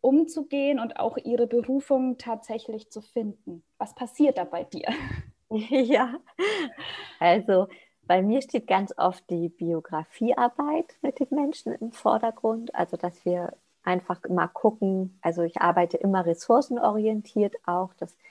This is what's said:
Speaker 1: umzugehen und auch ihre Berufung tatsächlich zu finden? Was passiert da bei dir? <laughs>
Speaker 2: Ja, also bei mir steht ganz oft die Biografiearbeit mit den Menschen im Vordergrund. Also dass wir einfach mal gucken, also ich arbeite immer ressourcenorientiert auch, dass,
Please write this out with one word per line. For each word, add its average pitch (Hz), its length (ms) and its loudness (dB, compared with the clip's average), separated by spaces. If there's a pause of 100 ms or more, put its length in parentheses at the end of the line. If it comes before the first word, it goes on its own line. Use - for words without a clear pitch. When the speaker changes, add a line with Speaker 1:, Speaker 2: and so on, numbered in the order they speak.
Speaker 1:
umzugehen 285 800 2
und 226 200 -8
auch - 180 -2
ihre 233 300 0
Berufung 254 680 0
tatsächlich 226 760 -10
zu 214 100 -14
finden? 202 640 -8 (140)
Was - 180 -8
passiert 269 420 2
da 180 60 -2
bei 175 220 -8
dir? - 220 -10 (640)
<laughs> 220 200 -4
Speaker 2:
Ja, 247 500 2 (1000)
also 190 480 4 (360)
bei 185 180 4
mir 220 200 2
steht 247 260 -4
ganz 196 300 0
oft - 320 0
die 170 200 -2
Biografiearbeit 220 1500 -2
mit - 180 -4
den 269 120 -2
Menschen 285 420 -2
im 233 180 -10
Vordergrund. 226 840 -2
Also 170 220 -4
dass 175 280 -8
wir 175 280 -2 (300)
einfach 180 460 -2
mal 175 180 2
gucken, 190 720 -2
also 170 220 -2
ich 170 180 -4
arbeite 175 360 2
immer 190 280 2
ressourcenorientiert 214 1300 0 (100)
auch, 180 300 -2
dass, - 220 -12 (140)